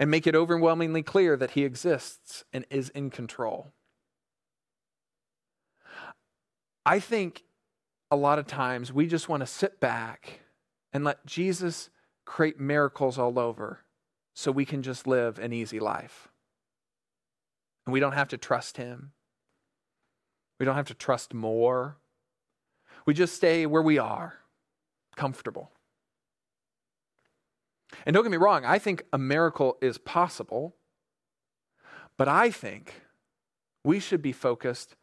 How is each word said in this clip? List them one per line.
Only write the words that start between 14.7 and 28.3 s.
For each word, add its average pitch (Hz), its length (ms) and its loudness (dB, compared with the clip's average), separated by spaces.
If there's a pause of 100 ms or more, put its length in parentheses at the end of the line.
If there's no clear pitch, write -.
just 127 240 -10
live 120 320 2
an 117 140 -6
easy 110 260 -6
life. - 500 -6 (1600)
And 127 60 -4
we 135 80 2
don't 139 140 0
have 139 140 0
to 127 100 -10
trust - 400 -4
him. 127 340 -14 (1500)
We 131 80 -2
don't 135 80 0
have 143 140 -4
to - 60 -14
trust - 380 -4
more. 120 680 0 (1080)
We 147 80 4
just 170 220 2
stay 165 300 4
where 156 160 4
we 151 160 6
are, 123 400 -4 (800)
comfortable. - 540 -6 (2250)
And 151 100 2
don't 220 100 6
get 214 80 -2